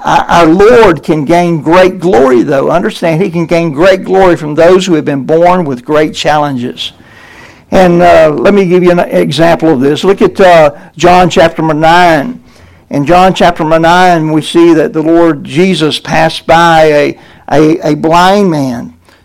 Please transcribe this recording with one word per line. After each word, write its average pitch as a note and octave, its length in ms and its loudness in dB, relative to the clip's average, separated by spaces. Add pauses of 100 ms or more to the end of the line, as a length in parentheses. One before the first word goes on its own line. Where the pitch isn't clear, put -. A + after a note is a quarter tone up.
our, E3 420 0
our - 0 -
Lord G3+ 560 4
can D#3 220 -4
gain E3+ 360 0
great F3+ 380 0
glory, A3+ 460 2
though. D3 260 -2
Understand, E3+ 500 -4
he G3+ 80 -2
can E3+ 160 -4
gain E3 280 -2
great F#3 320 0
glory F#3 320 0
from D3+ 180 -8
those F3+ 320 2
who F3+ 80 -2
have D3+ 100 -2
been C#3 220 -6
born F3 380 0
with B2+ 200 -8
great D3+ 300 -2
challenges. D3 800 -4 (800)
And, F3 280 2
uh, E3 300 4
let D3 240 0
me G3 140 0
give F3 160 2
you F3+ 80 2
an F3 80 0
example E3 720 -2
of C3+ 100 0
this. C#3+ 240 -2
Look F#3+ 180 0
at, F#3+ 180 0
uh, E3 560 2
John F3+ 320 2
chapter E3 320 0
number D#3+ 140 -2
nine. D#3+ 680 0 (480)
In C#3+ 160 -4
John F3+ 300 2
chapter F3 300 -2
number D#3+ 160 0
nine, E3+ 500 2
we D#3 120 -2
see E3+ 320 2
that D#3 180 0
the D#3+ 100 -2
Lord E3 400 0
Jesus D3+ 560 -2
passed D#3+ 480 -4
by E3 380 2
a, D3 340 0 (320)
a, D#3 400 0
a D3+ 60 -2
blind F3+ 560 0
man, C3 440 -6 (280)